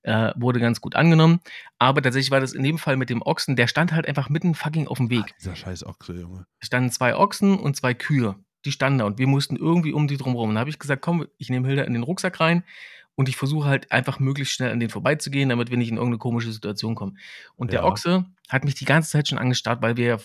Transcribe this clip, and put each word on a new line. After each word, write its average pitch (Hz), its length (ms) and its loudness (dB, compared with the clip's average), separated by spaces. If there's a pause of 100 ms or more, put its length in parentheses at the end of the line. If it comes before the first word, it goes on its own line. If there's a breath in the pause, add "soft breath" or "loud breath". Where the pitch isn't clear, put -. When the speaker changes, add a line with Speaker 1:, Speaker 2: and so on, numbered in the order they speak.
Speaker 1:
äh, 110 340 0
wurde 120 240 0
ganz 117 200 0
gut - 160 -10
angenommen, 165 440 8 (380 loud breath)
aber 135 240 4
tatsächlich 131 280 0
war 135 100 4
das 131 120 -4
in 131 100 -4
dem 151 160 0
Fall 139 180 -2
mit 131 140 -4
dem 120 120 -2
Ochsen, 147 340 0
der 120 100 4
stand 160 260 0
halt 160 160 0
einfach 139 200 -4
mitten 165 260 2
fucking 156 340 -4
auf 123 100 -6
dem 120 120 0
Weg. 117 160 2
Speaker 2:
Ah, - 120 -16
dieser 87 180 -8
scheiß 90 300 -10
Ochse, - 280 -14
Junge. 90 320 -14 (140)
Speaker 1:
Es - 80 -14
standen 123 220 0
zwei 123 260 2
Ochsen 196 420 4
und 139 180 -2
zwei 123 180 0
Kühe, 120 420 0 (280)
die 143 80 -4
standen 135 260 0
da 110 60 2
und 101 140 -2
wir 131 100 2
mussten 139 280 2
irgendwie 165 360 0
um 147 160 0
die 143 80 -2
drum 127 180 -2
rum. 113 160 0
Und 107 60 2
da 110 60 2
hab 139 60 -2
ich 151 120 -10
gesagt: 139 220 -2
"Komm, 170 240 -2 (120)
ich - 120 -10
nehm 127 140 0
Hilda 139 180 0
in 120 100 -2
den 117 100 0
Rucksack 180 380 -4
rein 170 240 4 (500 loud breath)
und 135 140 2
ich 131 80 -4
versuche 143 320 -2
halt 135 240 0
einfach 123 260 0
möglichst 135 360 -2
schnell 123 180 -2
an 117 80 0
denen 117 100 0
vorbeizugehen, 139 580 -2
damit 120 220 -2
wir 123 80 0
nicht 117 120 -2
in 113 60 -2
irgendeine 120 220 -2
komische 117 340 -4
Situation 110 440 -6
kommen." 98 220 -10 (360 loud breath)
Und 120 180 -6
der 117 100 0
Speaker 2:
Ja. - 20 -4
Speaker 1:
Ochse 175 420 0 (220)
hat 135 160 -2
mich 139 100 0
die 131 100 -10
ganze 151 260 2
Zeit 147 180 0
schon 135 100 -4
angestarrt, 120 440 -2
weil 117 140 0
wir 120 100 0
ja 120 180 2